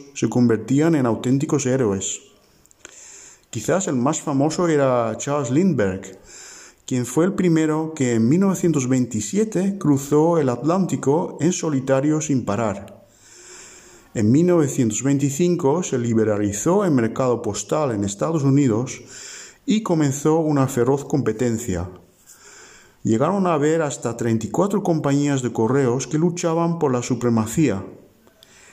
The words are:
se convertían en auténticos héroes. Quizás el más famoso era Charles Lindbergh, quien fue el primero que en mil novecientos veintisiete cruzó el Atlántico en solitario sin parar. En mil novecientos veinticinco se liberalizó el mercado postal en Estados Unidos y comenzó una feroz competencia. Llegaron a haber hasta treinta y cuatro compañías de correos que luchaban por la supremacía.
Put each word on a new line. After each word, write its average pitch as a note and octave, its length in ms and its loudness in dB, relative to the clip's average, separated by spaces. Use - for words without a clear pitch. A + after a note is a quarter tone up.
se A#2+ 140 -2
convertían B2 680 2
en C3 120 2
auténticos C3 600 0
héroes. A#2 540 -2
Quizás D#3+ 380 -2
el C#3+ 80 -2
más C#3 240 0
famoso D#3 480 0
era B2 480 2
Charles C#3 340 -4
Lindbergh, B2 680 0
quien B2 220 -2
fue D#3+ 180 0
el F#3+ 80 0
primero D#3+ 640 0
que B2 160 0
en A2+ 160 2
mil E3+ 120 4
novecientos E3 500 0
veintisiete F#3 880 -2
cruzó D3+ 580 2
el C3+ 140 2
Atlántico D3+ 920 0
en F3 140 2
solitario D3 640 0
sin C3+ 240 -2
parar. G2+ 600 -4
En G#2+ 180 2
mil E3 180 4
novecientos C3+ 540 2
veinticinco C#3+ 800 0
se C3+ 160 -4
liberalizó A2 840 0
el F3 60 2
mercado A#2+ 500 0
postal C3+ 520 -2
en G2+ 120 -2
Estados D3+ 380 -2
Unidos C3+ 580 2
y G#3+ 180 0
comenzó D#3 580 0
una C#3+ 280 2
feroz C3+ 380 0
competencia. A2 840 -2
Llegaron D#3 440 2
a E3+ 80 2
haber D#3 260 2
hasta C3 380 -4
treinta A2+ 260 0
y G2+ 60 -6
cuatro G3+ 320 0
compañías C#3+ 580 0
de B2 140 -4
correos B2+ 520 0
que D3+ 120 -4
luchaban E3+ 600 0
por D3 140 2
la B2 100 0
supremacía. A2+ 840 0